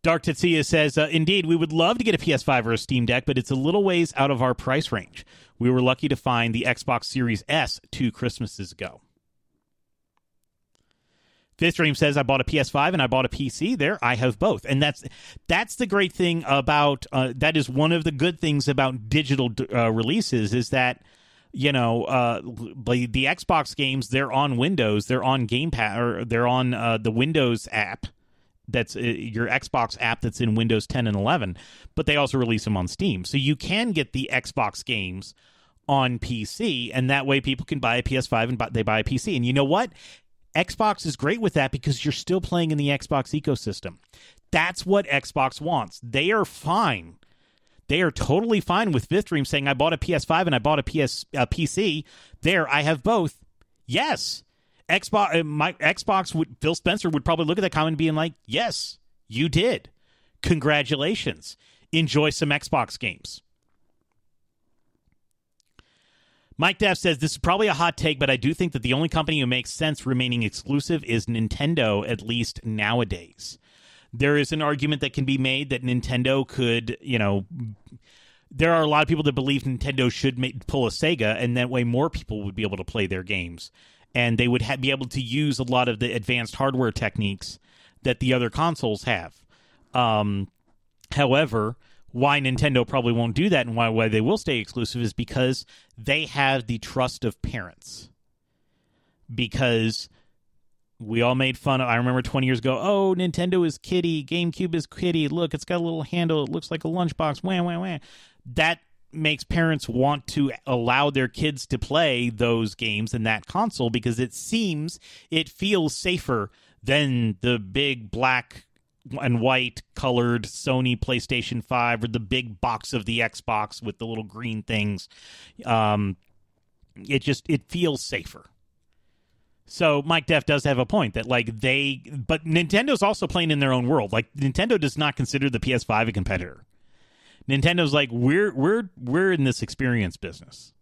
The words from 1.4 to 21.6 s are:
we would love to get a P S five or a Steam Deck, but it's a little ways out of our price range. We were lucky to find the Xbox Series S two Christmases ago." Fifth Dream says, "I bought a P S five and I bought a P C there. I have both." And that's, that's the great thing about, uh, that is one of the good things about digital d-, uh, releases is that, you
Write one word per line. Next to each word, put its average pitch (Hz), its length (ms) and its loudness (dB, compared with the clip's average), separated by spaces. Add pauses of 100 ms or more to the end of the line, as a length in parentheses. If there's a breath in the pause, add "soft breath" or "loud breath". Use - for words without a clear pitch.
we 160 120 4
would 160 160 0
love 170 260 2
to 240 60 -4
get 208 100 4
a 160 40 0
P - 140 0
S 131 100 2
five 123 240 2
or 117 60 0
a 110 60 0
Steam 123 260 0
Deck, 123 220 0
but 139 100 0
it's 123 140 -2
a 135 60 2
little 170 280 2
ways 175 320 2
out 139 140 4
of 127 100 0
our 127 140 2
price 143 360 -2
range. - 360 -6 (320 soft breath)
We 120 100 2
were 127 140 4
lucky 127 260 2
to 135 80 2
find 117 380 0
the 117 120 -2
Xbox 120 400 -2
Series 117 400 -2
S 143 320 0 (120)
two 127 200 -2
Christmases 107 640 -8
ago." - 300 -14 (2500)
Fifth 165 180 0
Dream 156 180 2
says, 147 220 2
"I 143 80 2
bought 131 160 2
a 123 40 0
P - 140 0
S 135 120 0
five 147 220 2
and 180 80 0
I 131 60 2
bought 127 200 0
a - 20 -4
P 139 200 -4
C 202 280 -2
there. 160 260 0
I 123 140 2
have 120 200 0
both." 214 280 0
And 135 180 0
that's, 147 220 -2 (420 loud breath)
that's 196 300 -2
the 247 100 -2
great 196 260 0
thing 170 360 0
about, 139 640 2
uh, 131 240 0
that 147 200 2
is 143 120 2
one 147 240 2
of 165 100 2
the 160 80 0
good 156 300 -2
things 147 260 0
about 131 420 0
digital 131 420 2
d-, 120 220 -6
uh, 117 180 4
releases 113 640 0
is 123 160 0
that, 127 320 0 (500 soft breath)
you 139 180 2